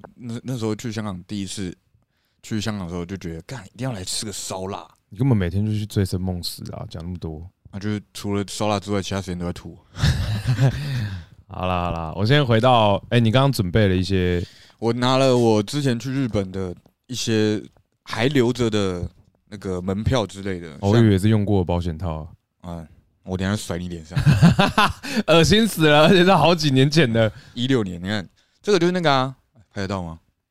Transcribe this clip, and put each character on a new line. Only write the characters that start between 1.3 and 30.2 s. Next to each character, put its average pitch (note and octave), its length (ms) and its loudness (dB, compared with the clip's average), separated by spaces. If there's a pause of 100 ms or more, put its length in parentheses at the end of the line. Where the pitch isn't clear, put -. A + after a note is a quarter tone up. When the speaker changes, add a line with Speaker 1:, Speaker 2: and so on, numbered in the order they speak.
Speaker 1:
一 F#2+ 40 -6
次 F#2 300 -8 (680)
去 A2 160 -6
香 G#2 200 -6
港 F#2 80 -8
的 E2+ 40 -10
时 F2+ 60 -8
候 F2 80 -6
就 F#2 100 -10
觉 E2+ 200 -10
得， E2 80 -12
干， A#2+ 240 -14
一 - 100 -20
定 B2 100 -8
要 C3 60 -6
来 F#2+ 100 -10
吃 - 220 -8
个 G2+ 80 -10
烧 F#2+ 360 -8
腊。 F2+ 200 -10 (220)
Speaker 2:
你 F#2+ 80 -18
根 C3+ 100 0
本 A#2+ 80 4
每 F2+ 140 0
天 G2+ 160 -2
就 G#2+ 60 -2
去 G#2+ 120 -4
醉 G2+ 180 -2
生 F#2 160 -2
梦 F2+ 240 -6
死 - 200 -10 (100)
啊， - 160 -12
讲 E2+ 140 -12
那 E2+ 80 -10
么 F2+ 80 -8
多。 D#2+ 280 -10 (240)
Speaker 1:
那 G2 80 -12
就 G#2 120 -6
是 G#2 120 -4 (120)
除 G2+ 200 -6
了 G2+ 140 -2
烧 G#2+ 200 -4
腊 G2+ 120 0
之 G2 100 -12
外， G2+ 120 -2
其 G2 120 -6
他 - 60 -2
时 F2+ 60 -10
间 F2+ 120 -8
都 F2 60 -6
在 F2 80 -4
吐。 E2 280 -14
Speaker 2:
<laughs> - 40 -20 (1600)
好 F2+ 180 -6
啦， F2+ 180 0
好 F2 60 -2
啦， E2 260 -6
我 F#2+ 80 -2
先 C#3+ 200 4
回 A2+ 140 2
到， A2 520 4
哎， A#2+ 100 4
你 A2+ 100 4
刚 C3 120 4
刚 C#3 100 2
准 F#2 180 -2
备 G#2 180 4
了 F#2 60 2
一 F#2 80 0
些。 F2+ 400 0 (360)
Speaker 1:
我 A#2 140 0
拿 B2 240 0
了 C3 200 4
我 A2+ 260 4
之 C#3 200 -4
前 B2 160 0
去 A#2+ 100 -8
日 C3 200 -2
本 G2 240 -4
的 F#2 200 -6 (360)
一 B2 60 -10
些 G#2+ 460 0 (440)
还 A2+ 240 -2
留 B2+ 240 2
着 A#2 180 0
的 F#2 380 -2 (400)
那 G2+ 100 -16
个 F#2+ 240 -6
门 G2 220 -4
票 B2 200 2
之 G2 180 -10
类 F#2+ 180 -6
的。 E2+ 80 -14 (120)
Speaker 2:
哦， G2 100 2
我 A2 60 6
以 A#2 60 6
为 G2+ 160 6
是 G#2 120 4
用 G#2+ 140 2
过 G2 140 2
的 F2+ 60 2
保 F2 160 0
险 E2+ 180 -6
套。 D#2+ 280 -6 (360)
Speaker 1:
嗯， E2+ 240 -12 (380)
我 F#2 120 -6
等 F#2+ 100 -2
一 G2 40 0
下 G#2+ 60 0
甩 F#2 200 -8
你 F2+ 120 -8
脸 E2 160 -12
上。 D#2+ 120 -8 (540)
Speaker 2:
<laughs> - 560 -2
恶 E3 160 6
心 G#3 240 4
死 D#3 220 2
了！ D3 160 8
而 E3+ 60 6
且 F3+ 140 6
是 F#3+ 80 6
好 E3 220 4
几 D#3 160 0
年 C3 180 4
前 C#3+ 240 4
的。 A2+ 180 4 (240)
Speaker 1:
一 A#2+ 120 -4
六 C3 160 2
年， E2+ 180 -6
你 F2+ 60 -8
看， G2 200 -4 (360)
这 G#3 80 -4
个 G3 80 4
就 E3+ 80 2
是 F3+ 60 2
那 F3+ 80 -2
个 D#3 120 2
啊， C3+ 220 0 (400)
拍 G2+ 60 -8
得 F#2+ 80 -4
到 G2 120 -4
吗？ E2 200 -10 (300)